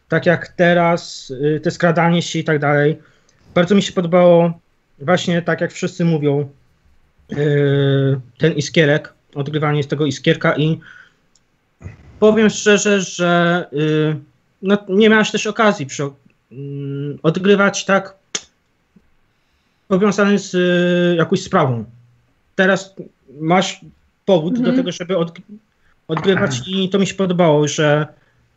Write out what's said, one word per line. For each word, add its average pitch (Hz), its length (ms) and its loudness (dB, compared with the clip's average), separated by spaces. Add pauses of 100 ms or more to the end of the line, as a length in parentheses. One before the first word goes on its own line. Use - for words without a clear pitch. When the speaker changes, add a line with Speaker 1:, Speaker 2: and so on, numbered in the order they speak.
Speaker 1:
tak 160 160 -2
jak 170 220 0
teraz, 175 840 0
y, 147 320 -2
te 170 80 -2
skradanie 170 500 2
się - 180 -6
i 156 40 -6
tak 156 160 0
dalej. 147 380 0 (580)
Bardzo 180 200 2
mi 196 60 4
się - 120 -8
podobało 175 600 4 (460)
właśnie, 175 420 -2
tak 170 200 -4
jak 170 100 -4
wszyscy 175 340 -6
mówią, 147 440 0 (800)
y, 139 880 0 (180)
ten 165 160 0
iskierek, 151 600 0 (220)
odgrywanie 147 480 -2
z 143 40 -6
tego 151 180 -4
iskierka 160 520 0
i 156 220 -2 (1400)
powiem 214 300 4
szczerze, 202 520 2
że, 175 720 0
y, 156 420 0 (460)
no, 196 160 0 (120)
nie 214 200 4
miałeś 214 220 2
też 214 160 -4
okazji 202 380 0
przy, 143 180 -8 (480)
mm, 139 720 -10
odgrywać 190 600 0
tak 190 360 -2 (1700)
powiązany 202 520 2
z, - 140 -10
y, 175 640 2
jakąś 165 260 -2
sprawą. 127 420 0 (720)
Teraz 185 400 0 (440)
masz 175 420 0 (440)
powód 185 320 2
Speaker 2:
Mhm. 170 180 0
Speaker 1:
do 262 60 2
tego, 175 100 -4
żeby 180 260 -8
odg-, 170 240 -4 (680)
odgrywać 165 600 0
i 190 220 -2
to 202 100 0
mi 185 80 0
się - 80 -8
podobało, 170 520 2
że 151 400 0 (500)